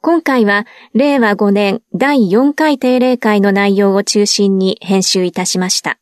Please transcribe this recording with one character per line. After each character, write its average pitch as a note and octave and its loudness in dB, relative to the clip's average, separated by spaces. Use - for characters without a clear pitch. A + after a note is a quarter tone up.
今 E4 0
回 B3+ 0
は、 G3+ 0
令 C#4 2
和 G#3+ 2
五 G#3 0
年 G3 0
第 A3 0
四 C4+ 2
回 D4+ 0
定 B3+ 0
例 B3+ 0
会 G#3 0
の G3+ 2
内 G3 0
容 G3+ 2
を G3+ 0
中 G#3 0
心 G3 0
に F#3+ -2
編 F#3+ -2
集 F#3 -2
い F3 -4
た F#3 -6
し F#3 -4
ま F#3 -4
し - -4
た。 - -6